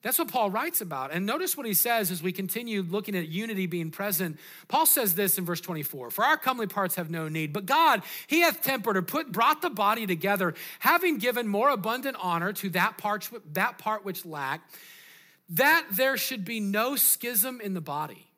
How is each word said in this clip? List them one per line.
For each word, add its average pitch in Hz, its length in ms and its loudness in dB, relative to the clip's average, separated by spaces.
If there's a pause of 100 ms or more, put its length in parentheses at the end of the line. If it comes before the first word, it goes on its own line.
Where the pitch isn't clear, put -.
That's 190 160 0
what 320 120 0
Paul 226 200 2
writes 262 320 -2
about. 143 320 -6
And 180 140 -2
notice 320 280 -2
what 269 120 -6
he 208 80 0
says 226 340 2
as 170 140 -6
we 185 80 0
continue 202 500 -4
looking 196 340 -4
at 170 120 -2
unity 190 400 -2
being 165 240 -4
present. 180 480 -4 (280)
Paul 311 200 4
says 226 260 2
this 190 240 2
in 185 80 -4
verse 170 160 -4
twenty-four, 143 480 -8
"For 214 160 0
our 294 120 4
comely 254 280 -2
parts 190 300 -2
have 165 160 -6
no 160 160 -4
need, 156 260 -4
but 185 140 -6
God, 277 340 6 (240)
he 311 140 2
hath 330 240 4
tempered 226 340 0
or 185 60 2
put, 285 280 -4
brought 240 300 4
the 349 80 0
body 214 380 2
together, 185 480 0 (240)
having 330 400 4
given 233 280 0
more 208 220 4
abundant 254 500 -2
honor 175 320 0
to 196 200 -6
that 185 260 0
part, 208 320 -4 (240)
that 190 240 0
part 214 260 -4
which 196 220 -8
lacked, 151 500 -6 (760)
that 302 420 6
there 262 260 2
should 214 280 -4
be 226 140 -6
no 214 360 0
schism 247 680 0
in 196 140 -4
the 175 60 -4
body." 147 440 -6 (120)